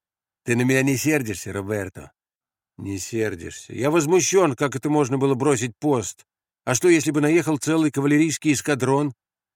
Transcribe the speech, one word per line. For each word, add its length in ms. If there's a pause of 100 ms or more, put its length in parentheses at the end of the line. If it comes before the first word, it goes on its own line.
(440)
"Ты 140
на 60
меня 200
не 140
сердишься, 560
Роберто?" 580 (680)
"Не 220
сердишься. 760
Я 160
возмущен, 640
как 200
это 140
можно 280
было 160
бросить 460
пост. 460 (380)
А 120
что, 140
если 220
бы 100
наехал 360
целый 340
кавалерийский 600
эскадрон?" 600 (420)